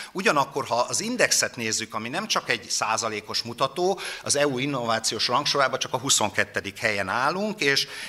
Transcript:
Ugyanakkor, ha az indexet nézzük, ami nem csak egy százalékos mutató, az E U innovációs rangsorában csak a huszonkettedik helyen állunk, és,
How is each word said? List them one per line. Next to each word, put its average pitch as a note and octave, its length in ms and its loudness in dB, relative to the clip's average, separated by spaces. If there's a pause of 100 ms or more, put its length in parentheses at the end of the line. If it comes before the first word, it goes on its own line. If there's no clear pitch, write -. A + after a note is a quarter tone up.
(120)
Ugyanakkor, D3 520 2
ha A#2 100 -2
az B2 260 0
indexet G3+ 560 2
nézzük, A2 380 -2
ami A2 140 -4
nem F#3 180 -4
csak - 220 -2
egy A#2 220 -2
százalékos A2 720 -2
mutató, C3+ 580 0 (220)
az C3+ 140 0
E D3 100 4
U B2+ 120 0
innovációs A#2 680 0
rangsorában C3 500 2
csak - 140 -4
a C3 60 0
huszonkettedik G#2 800 0
helyen G2+ 300 0
állunk, E3+ 520 0
és, C#3 260 2 (220)